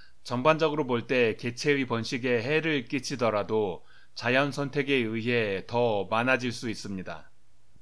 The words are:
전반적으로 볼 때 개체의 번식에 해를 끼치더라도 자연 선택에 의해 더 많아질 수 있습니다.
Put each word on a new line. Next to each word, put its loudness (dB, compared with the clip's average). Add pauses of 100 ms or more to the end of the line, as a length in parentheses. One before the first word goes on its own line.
(240)
전반적으로 2
볼 0
때 4
개체의 0
번식에 0
해를 0
끼치더라도 0 (300)
자연 2
선택에 0
의해 0
더 2
많아질 2
수 -6
있습니다. -8 (520)